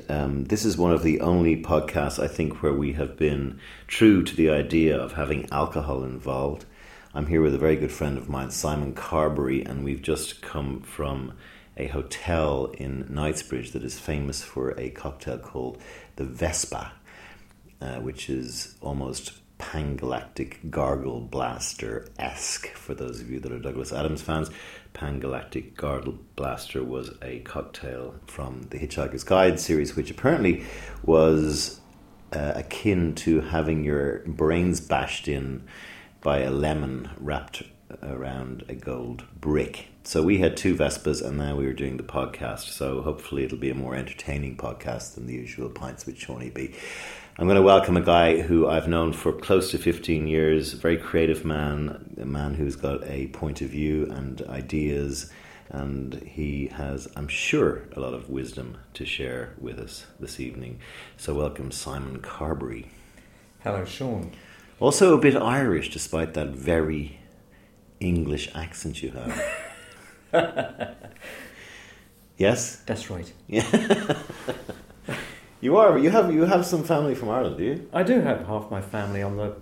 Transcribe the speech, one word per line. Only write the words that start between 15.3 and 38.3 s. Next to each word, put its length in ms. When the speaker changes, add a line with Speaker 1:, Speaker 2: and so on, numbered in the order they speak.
Speaker 1:
called 420
the 80
Vespa, 680
uh, 180
which 300
is 520
almost 500
Pangalactic 1120
Gargle 520
Blaster-esque. 1500
For 180
those 280
of 100
you 80
that 120
are 80
Douglas 340
Adams 280
fans, 300
Pangalactic 840
Gargle 420
Blaster 480
was 280
a 160
cocktail 760
from 420
the 80
Hitchhiker's 460
Guide 360
series, 360
which 160
apparently 520
was, 760
uh, 220
akin 600
to 260
having 420
your 440
brains 520
bashed 480
in 360
by 180
a 120
lemon 680
wrapped 460
around 640